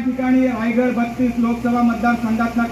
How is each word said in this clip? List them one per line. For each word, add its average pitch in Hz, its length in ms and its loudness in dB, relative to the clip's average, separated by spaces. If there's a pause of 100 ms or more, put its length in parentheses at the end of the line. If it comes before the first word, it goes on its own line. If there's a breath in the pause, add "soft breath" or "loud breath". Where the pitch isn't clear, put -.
ठिकाणी 254 420 2
रायगड 233 500 0
बत्तीस 233 420 -2
लोकसभा 240 440 0
मतदारसंघातला 233 880 0